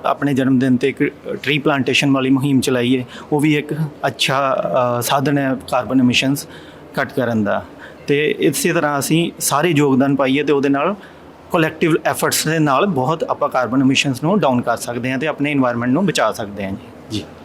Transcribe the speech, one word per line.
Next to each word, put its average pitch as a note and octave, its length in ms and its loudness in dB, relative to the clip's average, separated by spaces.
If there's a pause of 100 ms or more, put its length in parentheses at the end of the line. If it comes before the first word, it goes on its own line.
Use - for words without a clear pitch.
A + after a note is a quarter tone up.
ਆਪਣੇ C#3+ 300 0
ਜਨਮ C3 240 4
ਦਿਨ C3 160 4
'ਤੇ C3 140 2
ਇੱਕ C#3+ 240 -2 (300)
ਟਰੀ C3+ 160 0
ਪਲਾਂਟੇਸ਼ਨ C#3 520 2
ਵਾਲੀ C3 200 2
ਮੁਹਿੰਮ C3+ 300 2
ਚਲਾਈਏ, B2+ 440 0 (280)
ਉਹ D3 80 2
ਵੀ D3 160 4
ਇੱਕ D3 180 -4 (320)
ਅੱਛਾ, C#3 560 0 (360)
ਅ, A#2+ 40 -2
ਸਾਧਨ C#3+ 360 0
ਹੈ C3+ 180 0 (140)
ਕਾਰਬਨ C3 300 0
ਐਮਿਸ਼ਨਸ C3 460 2 (540)
ਘੱਟ C3 120 -4
ਕਰਨ A2+ 320 0
ਦਾ। G2+ 200 -2 (420)
ਤੇ D3 320 0
ਇਸੇ E3 340 0
ਤਰ੍ਹਾਂ D3+ 260 0
ਅਸੀਂ E3 420 0
ਸਾਰੇ D3+ 360 0
ਯੋਗਦਾਨ C#3 400 4
ਪਾਈਏ C3+ 260 2
ਤੇ D3 100 2
ਉਹਦੇ C#3 160 2
ਨਾਲ D3 280 0 (540)
ਕੁਲੈਕਟਿਵ D#3+ 440 0 (100)
ਐਫਰਟਸ D3+ 420 0
ਦੇ D#3+ 120 0
ਨਾਲ D3 280 2
ਬਹੁਤ C3 380 -2
ਆਪਾਂ C#3 240 -2
ਕਾਰਬਨ B2+ 340 0
ਐਮਿਸ਼ਨਸ C3 400 0
ਨੂੰ F#3 180 2
ਡਾਊਨ C3 200 2
ਕਰ A#2 160 -2
ਸਕਦੇ A#2+ 340 -6
ਹਾਂ C3 80 -2
ਤੇ D3 80 -4
ਆਪਣੇ D3 280 -2
ਏਨਵਾਯਰਮੇਂਟ B2 380 0
ਨੂੰ F3+ 140 2
ਬਚਾ C3+ 260 2
ਸਕਦੇ G2+ 320 -8
ਹਾਂ G2 80 -6
ਜੀ। G2 60 -8 (320)
ਜੀ। G#2 140 -6 (200)